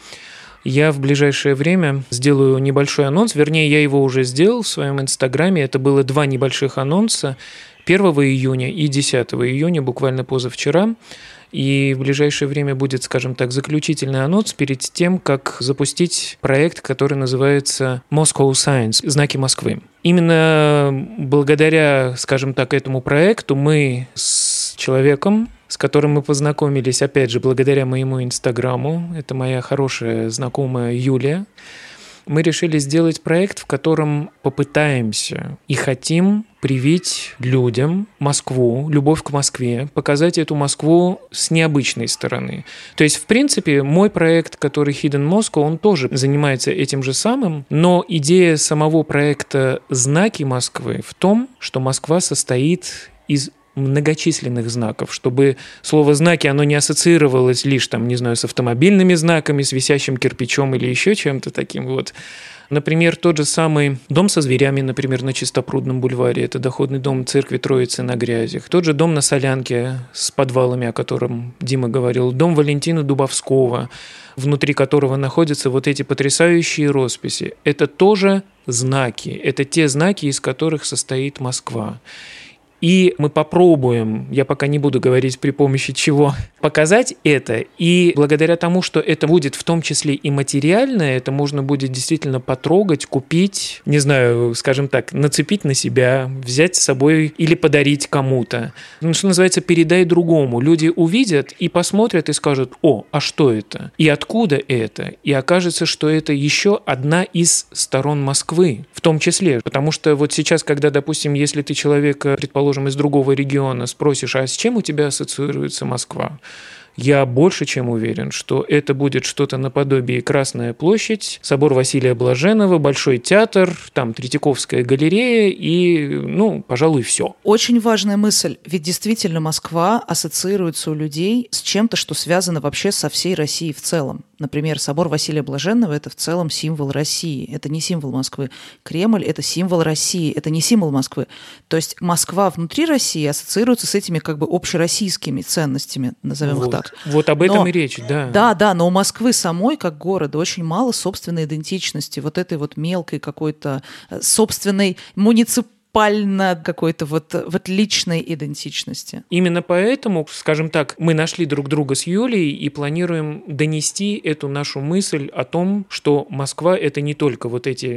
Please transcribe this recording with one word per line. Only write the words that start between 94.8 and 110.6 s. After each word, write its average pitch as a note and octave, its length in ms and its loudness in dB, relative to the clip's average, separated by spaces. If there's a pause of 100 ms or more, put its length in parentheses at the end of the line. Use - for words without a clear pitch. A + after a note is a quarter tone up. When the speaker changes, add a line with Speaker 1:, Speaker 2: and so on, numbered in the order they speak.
Speaker 1:
так, B2+ 240 -2
нацепить D3 520 0
на C#3 100 0
себя, C3 560 2 (120)
взять C#3 340 0
с - 40 0
собой D3+ 560 2
или D#3+ 180 2
подарить D3 520 2
кому-то. C3 640 -2 (300)
Ну, D#3+ 100 0
что G3 160 0
называется, F#3 320 4
передай E3+ 440 4
другому. E3 560 2
Люди D#3+ 340 4
увидят E3+ 640 2
и F3 100 -2
посмотрят, F3+ 640 0
и - 20 -2
скажут: C3+ 480 -2
"О, B2 300 4
а D3 100 0
что C3+ 320 2
это? - 460 -6
И D#3 100 6
откуда D3 500 0 (100)
это?" A2 540 -4
И D3 100 -2
окажется, E3+ 520 0
что D#3 240 -2
это D#3 240 0
ещё D3 540 0
одна D3 380 0
из - 480 0
сторон C#3+ 500 -2
Москвы, C#3+ 680 0
в - 100 -14
том D#3+ 160 4
числе. E3+ 420 0
Потому C#3+ 320 -2
что D3+ 220 2
вот C#3+ 180 0
сейчас, D#3 320 0